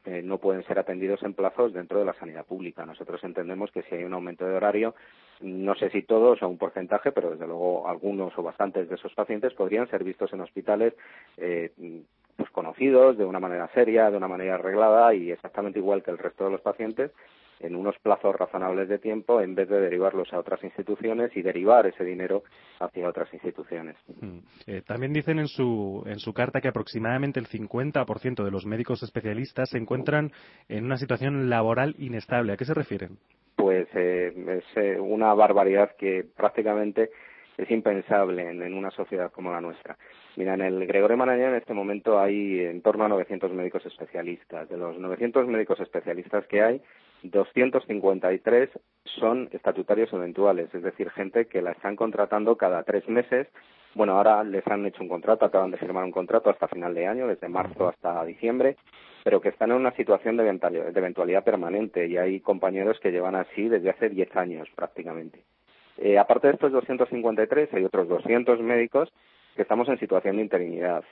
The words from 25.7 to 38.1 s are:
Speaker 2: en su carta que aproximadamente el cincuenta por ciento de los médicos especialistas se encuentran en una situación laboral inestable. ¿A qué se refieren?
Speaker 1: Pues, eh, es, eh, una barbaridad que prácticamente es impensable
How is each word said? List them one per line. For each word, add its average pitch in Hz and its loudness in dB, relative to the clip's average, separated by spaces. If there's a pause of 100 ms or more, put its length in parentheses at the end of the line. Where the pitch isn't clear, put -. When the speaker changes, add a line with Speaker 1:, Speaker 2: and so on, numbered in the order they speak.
Speaker 2:
en 104 -10
su 107 -10
carta 123 -2
que 135 -2
aproximadamente 123 -4
el 113 -10
cincuenta 123 -4
por 101 -6
ciento 123 -4
de 98 -2
los 95 -6
médicos 113 -4
especialistas 117 -6
se 127 -4
encuentran 143 -2 (360)
en 113 -6
una 127 -2
situación 131 -2
laboral 117 2
inestable. 120 -2
¿A 101 -2
qué 123 -4
se 156 -2
refieren? 98 -6 (400)
Speaker 1:
Pues, 92 2
eh, 90 0 (240)
es, - -10
eh, 98 0
una 107 2
barbaridad 101 6
que 92 -2 (100)
prácticamente 107 0 (460)
es 95 -6
impensable 98 0